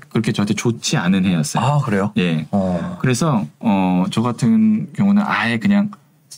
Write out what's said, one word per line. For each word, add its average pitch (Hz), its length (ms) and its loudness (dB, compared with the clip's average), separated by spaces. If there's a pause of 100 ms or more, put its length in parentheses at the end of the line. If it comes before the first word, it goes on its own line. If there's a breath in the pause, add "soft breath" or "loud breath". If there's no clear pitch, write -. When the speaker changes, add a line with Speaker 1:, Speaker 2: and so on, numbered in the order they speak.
Speaker 1:
그렇게 113 220 -2
저한테 104 220 -2
좋지 117 440 -2
않은 92 280 0
해였어요. 92 380 -2
Speaker 2:
아, 143 160 2
그래요? 104 380 -2
Speaker 1:
예. 82 340 0
Speaker 2:
어. 92 480 -2
Speaker 1:
그래서, 127 460 0 (140)
어, 92 520 0
저 113 100 -2
같은 113 720 2
경우는 101 320 2
아예 113 320 -2
그냥 101 320 2 (480)